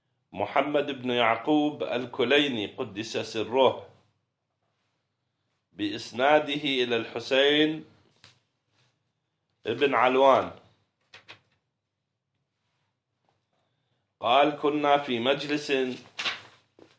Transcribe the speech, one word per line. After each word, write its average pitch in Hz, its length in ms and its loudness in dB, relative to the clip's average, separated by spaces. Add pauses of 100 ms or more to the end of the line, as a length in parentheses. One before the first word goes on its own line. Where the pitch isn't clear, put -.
(320)
محمد 139 680 -2
بن 123 80 -6
يعقوب 143 720 0
الكليني 123 840 0
قدس 110 500 -10
سره 113 720 0 (1800)
بإسناده 135 920 0
إلى 123 320 0
الحسين 143 880 2 (1800)
بن 131 300 0
علوان 127 560 4 (3750)
قال: 139 380 2
'كنا 147 400 2
في 135 200 -4
مجلس 147 540 -2 (1300)